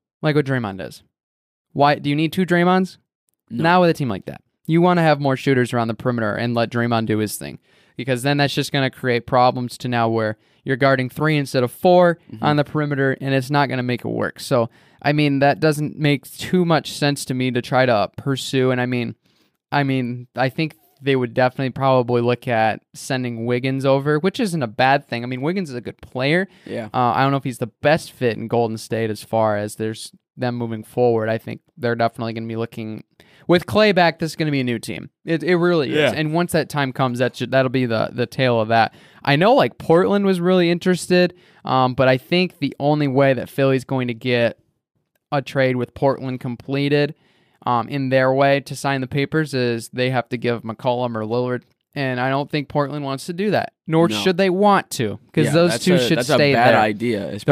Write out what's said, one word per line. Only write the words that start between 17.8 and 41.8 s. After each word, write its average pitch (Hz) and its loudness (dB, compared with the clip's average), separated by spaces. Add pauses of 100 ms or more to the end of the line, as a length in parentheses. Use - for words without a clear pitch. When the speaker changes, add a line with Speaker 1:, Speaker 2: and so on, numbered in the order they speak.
Speaker 1:
to 104 2
pursue. 131 -2
And 123 0
I 123 0
mean, 120 -4 (560)
I 143 2
mean, 123 -4
I 131 0
think 156 -6 (240)
they 135 0
would 123 -2
definitely 127 0
probably 127 2
look 120 -2
at 110 0 (140)
sending 120 -6
Wiggins 131 -2
over, 139 2
which 190 -2
isn't 175 -2
a 117 -2
bad 131 2
thing. 117 -6
I - -8
mean, 127 -6
Wiggins 175 -4
is 127 -10
a 120 -8
good 98 -14
player. 151 0 (180)
Speaker 2:
Yeah. 113 -8 (100)
Speaker 1:
Uh, - 0 (180)
I 127 2
don't 139 2
know 139 0
if 135 -4
he's 127 -6
the 123 -4
best 147 0
fit 117 -2
in 107 -10
Golden 113 0
State 110 -4
as 104 -10
far 110 0
as 104 -6
there's 110 -8 (240)
them 123 -4
moving 113 -8
forward. 117 0
I 113 -2
think 117 -12 (140)
they're 120 -2
definitely 113 -2
gonna 113 -8
be 113 -8
looking, 113 -8 (460)
with 170 4
Klay 208 4
back, 170 2
this 160 -4
is - -14
gonna 156 -2
be 139 0
a 131 -2
new 120 -2
team. - -10 (140)
It, 156 -4
it 175 2
really 165 0
is. 147 -2
Speaker 2:
Yeah. 143 2
Speaker 1:
And 151 -2
once 170 0
that 151 0
time 139 -2
comes, 127 -2
that 123 0
should, 123 -6
that'll 131 2
be 127 0
the, 110 -2
the 120 -2
tale 120 0
of 107 -2
that. 113 2 (300)
I 143 2
know, 185 4
like, 165 2
Portland 190 2
was 190 0
really 180 2
interested, 180 0 (300)
um, 127 2